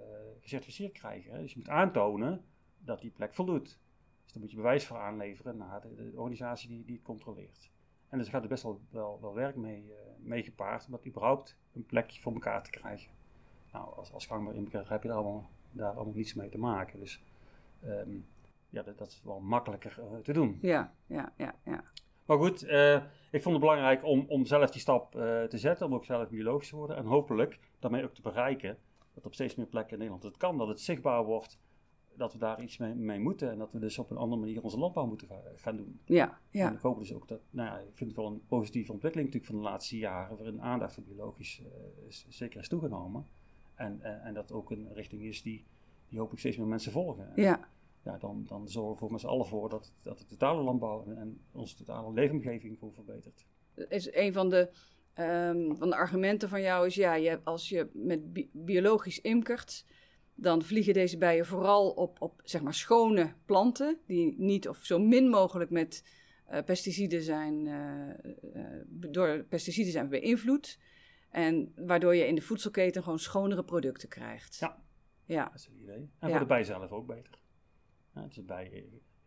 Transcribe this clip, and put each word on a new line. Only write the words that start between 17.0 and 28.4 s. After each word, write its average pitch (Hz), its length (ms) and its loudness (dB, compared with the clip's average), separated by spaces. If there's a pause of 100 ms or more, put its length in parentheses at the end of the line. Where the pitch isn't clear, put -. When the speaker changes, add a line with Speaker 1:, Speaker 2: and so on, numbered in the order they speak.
Speaker 1:
ehm, 104 280 -6 (580)
ja, 104 140 -8
dat, 104 160 -14
dat 104 100 -12
is - 160 -20
wel 98 160 -8
makkelijker, 107 600 -2
eh, 110 180 -12
te 143 140 -4
doen. 135 280 2
Speaker 2:
Ja, 160 340 2 (120)
ja, - 300 -8
ja, - 180 -8 (100)
ja. - 200 -8 (400)
Speaker 1:
Maar 151 140 6
goed, 180 240 2
eh, 147 320 8 (360)
ik 147 120 0
vond 175 120 4
het 147 100 4
belangrijk 135 400 6
om, 139 240 6
om 135 180 2
zelf 143 240 8
die 123 100 -10
stap, - 360 2
eh, 117 280 2
te 113 140 -4
zetten, 160 280 2
om 135 80 0
ook 113 100 -2
zelf 117 240 -2
biologisch 113 400 -2
te 147 80 -14
worden. 151 200 -8
En 131 80 -6
hopelijk 127 540 2 (200)
daarmee 135 260 -2
ook 139 100 -10
te - 80 -20
bereiken 117 560 -2 (360)